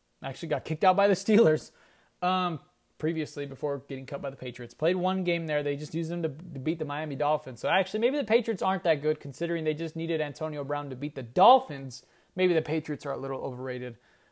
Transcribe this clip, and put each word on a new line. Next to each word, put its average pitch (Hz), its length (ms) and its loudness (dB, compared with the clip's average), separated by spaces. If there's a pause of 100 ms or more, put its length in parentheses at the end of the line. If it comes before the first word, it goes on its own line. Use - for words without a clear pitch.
(220)
actually 135 280 -10
got 143 160 -2
kicked 160 180 -2
out 185 140 6
by 202 100 6
the 202 60 6
Steelers. 190 580 4 (500)
Um, 180 380 -2 (440)
previously 156 420 -4
before 143 340 -4 (100)
getting 135 160 -8
cut 139 160 -8
by 139 80 -6
the 135 80 -14
Patriots. 127 360 -10
Played 175 220 2
one 185 300 0
game 170 200 0
there. 151 160 0
They 143 140 -2
just 147 180 -10
used 160 160 -2
him 175 140 -4
to, 156 60 0
to 139 300 -10
beat 151 200 -2
the 156 60 -4
Miami 147 320 -6
Dolphins. 143 420 0
So 139 80 -4
actually, 185 320 2
maybe 262 180 2
the 277 60 -2
Patriots 220 400 2
aren't 190 200 0
that 151 180 4
good 151 180 0
considering 165 460 -4
they 156 80 2
just 156 240 -6
needed 160 240 -2
Antonio 147 420 -4
Brown 143 260 -4
to 131 60 -6
beat 143 180 -6
the 135 80 -6
Dolphins. 143 840 4 (320)
Maybe 185 160 4
the 160 80 4
Patriots 151 440 -4
are 139 60 -4
a 135 60 -4
little 135 240 -6
overrated. 127 560 -8 (340)